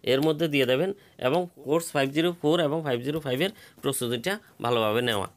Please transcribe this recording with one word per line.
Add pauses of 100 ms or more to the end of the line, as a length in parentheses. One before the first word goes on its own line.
এর
মধ্যে
দিয়ে
দেবেন (380)
এবং (260)
কোর্স
ফাইভ (100)
জিরো (120)
ফোর (100)
এবং
ফাইভ
জিরো
ফাইভের (300)
প্রস্তুতিটা (320)
ভালোভাবে
নেওয়া।